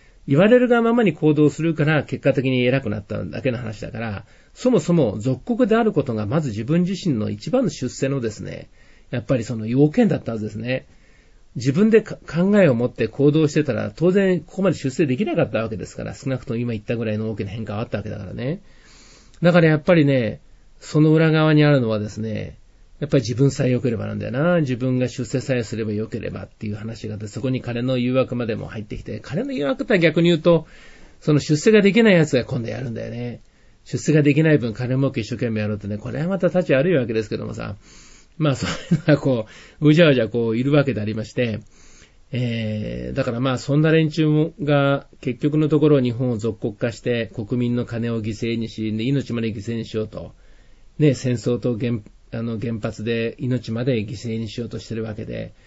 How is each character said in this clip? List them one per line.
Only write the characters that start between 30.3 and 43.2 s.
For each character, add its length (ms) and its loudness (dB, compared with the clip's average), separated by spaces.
う 20 -12
と、 260 4
そ 120 0
の 80 4
出 160 0
世 160 4
が 80 8
で 120 6
き 100 6
な 80 6
い 40 8
や 120 6
つ 100 0
が 80 0
今 180 -6
度 60 -8
や 120 -8
る 100 -6
ん 40 -8
だ 100 -8
よ 60 -10
ね。 300 -10
出 140 -6
世 140 -2
が 100 6
で 120 4
き 80 2
な 100 4
い 60 6
分 160 -4
金 220 -4
儲 160 0
け 100 -4
一 60 -8
生 80 -6
懸 140 -2
命 120 -2
や 60 -2
ろ 60 -2
う 40 -6
っ 20 -18
て 80 -10
ね、 80 -6
こ 140 -10
れ 100 -6
は 80 -4
ま 100 -2
た 100 2
立 160 0
ち 100 2
悪 160 4
い 40 2
わ 120 2
け 80 -2
で 80 0
す 80 -8
け 80 -4
ど 80 -8
も 80 -10
さ。 220 -8
ま 140 0
あ 40 0
そ 140 -6
う 20 -6
い 280 -2
う 20 -14
の 140 2
が 20 4
こ 300 -2
う、 80 4
う 60 8
じ 80 6
ゃ 80 8
う 40 6
じ 60 2
ゃ 80 0
こ 220 -2
う 60 0
い 60 0
る 80 0
わ 140 4
け 100 -2
で 60 -4
あ 40 -4
り 100 -4
ま 100 -6
し 80 -16
て、 280 -2
え 840 -6
ー、 40 -10
だ 80 0